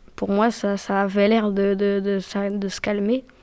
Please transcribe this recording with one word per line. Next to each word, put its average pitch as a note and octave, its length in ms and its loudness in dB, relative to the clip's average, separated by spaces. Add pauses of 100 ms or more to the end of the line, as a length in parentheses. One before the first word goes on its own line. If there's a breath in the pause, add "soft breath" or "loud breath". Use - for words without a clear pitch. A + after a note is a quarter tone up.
(160)
pour G3 140 -4
moi, G#3 200 4
ça, G3+ 280 -2
ça G3 240 -2
avait G3+ 260 2
l'air G#3+ 240 2
de, G3 240 2
de, G3+ 280 0
de, G3+ 160 0
ça, G3+ 300 -4
de G3 180 -4
se - 140 -8
calmer. G#3+ 440 -2 (180)